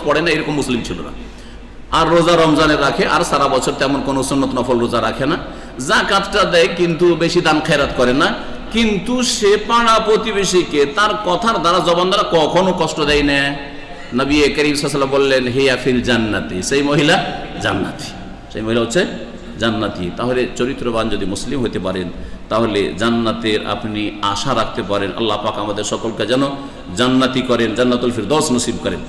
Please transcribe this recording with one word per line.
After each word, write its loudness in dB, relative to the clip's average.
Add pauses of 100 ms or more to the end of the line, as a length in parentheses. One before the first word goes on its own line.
পড়ে 2
না, 2
এরকম 0
মুসলিম 0
ছিল -6
না। -10 (800)
আর 2
রোজা 6
রমজানে 4
রাখে, 0
আর 2
সারা 2
বছর 0
তেমন 0
কোনো 0
সুন্নত 0
নফল 2
রোজা 0
রাখে -2
না, 0 (420)
যাকাতটা 2
দেয়, 4
কিন্তু 4
বেশি 2
দান 4
খেরাত 2
করে 4
না, 2 (380)
কিন্তু 0
সে 2
পাড়া 4
প্রতিবেশীকে 2
তার 2 (160)
কথার 0
দ্বারা, 2
জবান 2
দ্বারা 2 (100)
কখনো 4
কষ্ট -2
দেয় 2
না। 0 (420)
নবী 0
করিম 4
সাল্লাল্লাহু 2
আলাইহি 0
ওয়াসাল্লাম 0
বললেন, 2
"হিয়া 2
ফিল 2
জান্নাতি", 0
সেই 0
মহিলা 2 (380)
জান্নাতি, -4 (480)
সেই -8
মহিলা 0
হচ্ছে 0 (520)
জান্নাতি। -2
তাহলে -2
চরিত্রবান -2
যদি -2
মুসলিম -4
হতে -2
পারেন, -4 (380)
তাহলে 0
জান্নাতের 0
আপনি -4 (120)
আশা -2
রাখতে -2
পারেন। -2
আল্লাহ -2
পাক -4
আমাদের -4
সকলকে -4
যেন 2 (560)
জান্নাতি 2
করেন, 0
জান্নাতুল 2
ফিরদৌস 0
নসিব 0
করেন। -4 (100)